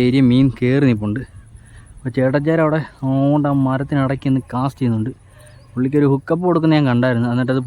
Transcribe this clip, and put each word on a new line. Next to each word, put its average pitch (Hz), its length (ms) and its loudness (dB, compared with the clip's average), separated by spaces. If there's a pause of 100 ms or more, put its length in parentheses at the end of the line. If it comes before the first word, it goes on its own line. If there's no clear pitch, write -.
ഏരിയ 127 260 2
മീൻ 131 160 4 (140)
കയറി 135 300 2
നിൽപ്പുണ്ട്. 107 320 -2 (760)
അപ്പോൾ 131 220 -10
ചേട്ടച്ചാർ 143 480 0
അവിടെ 156 140 0 (340)
ഓണ്ട് 143 360 2
ആ - 20 0 (140)
മരത്തിനിടയ്ക്ക് 135 640 -2
നിന്ന് 131 120 0 (120)
കാസ്റ്റ് 135 280 -4
ചെയ്യുന്നുണ്ട്. 117 300 -2 (600)
പുള്ളിക്കൊരു 139 400 0
ഹുക്കപ്പ് 165 360 -2
കൊടുക്കുന്ന 160 300 2
ഞാൻ 147 140 2
കണ്ടായിരുന്നു, 120 400 0
എന്നിട്ട് 123 240 -2
അത് 135 120 -2